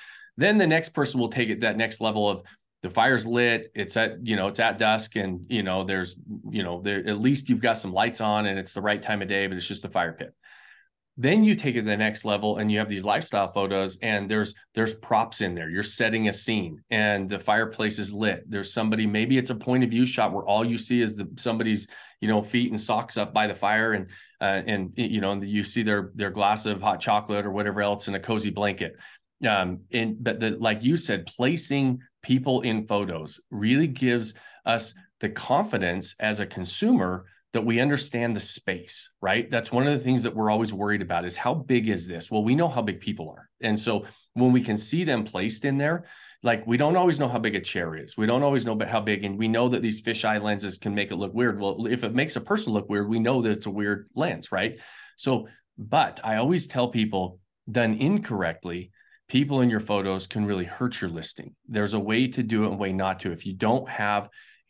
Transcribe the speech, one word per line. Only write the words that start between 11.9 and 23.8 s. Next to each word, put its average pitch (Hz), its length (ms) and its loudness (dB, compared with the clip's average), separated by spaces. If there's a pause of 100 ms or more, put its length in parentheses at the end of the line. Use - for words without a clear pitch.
next 107 280 0
level 104 340 0
and 107 140 0
you 104 80 2
have 107 80 -2
these 98 160 -4
lifestyle 104 440 0
photos, 98 540 0
and 104 260 0
there's, 107 240 0 (220)
there's 110 200 0
props 110 480 0
in 90 120 -2
there. 80 160 -8
You're 98 140 -2
setting 110 420 2
a 101 60 2
scene 95 580 -2
and 104 400 2
the 98 80 -4
fireplace 110 600 0
is 101 120 -4
lit. 104 380 -2
There's 101 220 -4
somebody, 110 340 0
maybe 110 320 2
it's 127 120 0
a 120 40 0
point 123 300 2
of 110 60 0
view 120 160 4
shot 107 260 0
where 98 120 -4
all 104 200 2
you 117 120 -2
see 120 240 0
is 107 140 0
the, 98 220 -8
somebody's, 110 500 0 (340)
you 107 60 -2
know, 107 160 4
feet 120 300 0
and 104 80 -4
socks 113 360 -2
up 101 160 -2
by 107 140 2
the 98 80 -2
fire, 110 380 2